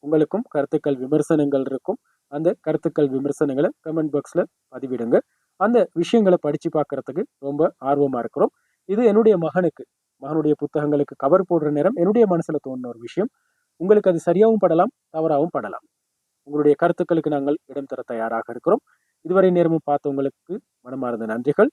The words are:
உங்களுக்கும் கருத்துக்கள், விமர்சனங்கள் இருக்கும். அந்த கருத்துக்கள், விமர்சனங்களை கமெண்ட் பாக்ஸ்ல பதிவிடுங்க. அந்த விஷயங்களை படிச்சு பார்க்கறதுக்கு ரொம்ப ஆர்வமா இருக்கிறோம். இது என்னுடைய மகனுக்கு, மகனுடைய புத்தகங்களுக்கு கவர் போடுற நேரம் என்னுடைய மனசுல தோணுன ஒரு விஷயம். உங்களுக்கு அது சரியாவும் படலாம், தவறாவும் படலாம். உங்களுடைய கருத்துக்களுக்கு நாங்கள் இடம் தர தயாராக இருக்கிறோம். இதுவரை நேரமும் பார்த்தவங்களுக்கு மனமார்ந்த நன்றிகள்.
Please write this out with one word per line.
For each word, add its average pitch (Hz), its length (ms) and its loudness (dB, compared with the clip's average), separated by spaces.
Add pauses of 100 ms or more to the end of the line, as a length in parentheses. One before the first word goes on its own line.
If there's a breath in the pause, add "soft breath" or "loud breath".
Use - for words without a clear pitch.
உங்களுக்கும் 156 460 0
கருத்துக்கள், 143 480 -2
விமர்சனங்கள் 143 680 0
இருக்கும். 135 320 -6 (340)
அந்த 160 180 0 (100)
கருத்துக்கள், 156 500 -2
விமர்சனங்களை 143 600 -2 (120)
கமெண்ட் 156 300 -4
பாக்ஸ்ல 147 300 -4 (280)
பதிவிடுங்க. 123 480 -2 (420)
அந்த 233 180 2 (160)
விஷயங்களை 185 480 2
படிச்சு 151 280 -4
பார்க்கறதுக்கு 143 540 -4 (140)
ரொம்ப 143 240 -4 (200)
ஆர்வமா 139 360 0
இருக்கிறோம். 120 340 0 (380)
இது 208 160 0
என்னுடைய 214 320 6
மகனுக்கு, 165 460 -2 (380)
மகனுடைய 151 360 0
புத்தகங்களுக்கு 147 580 -2
கவர் 165 280 2
போடுற 160 280 0
நேரம் 147 240 0
என்னுடைய 208 320 2
மனசுல 170 300 -2
தோணுன 127 300 -10
ஒரு 117 120 -12
விஷயம். 170 300 -4 (520)
உங்களுக்கு 202 280 4
அது 170 140 2
சரியாவும் 208 380 2
படலாம், 175 300 2 (200)
தவறாவும் 160 420 0
படலாம். 123 320 -8 (640)
உங்களுடைய 147 300 2
கருத்துக்களுக்கு 170 520 0
நாங்கள் 143 360 -2
இடம் 139 200 -10
தர 127 200 -12
தயாராக 113 420 -6
இருக்கிறோம். 147 340 -2 (440)
இதுவரை 185 260 4
நேரமும் 165 340 2
பார்த்தவங்களுக்கு 139 680 -4 (280)
மனமார்ந்த 123 460 -8
நன்றிகள். 127 440 0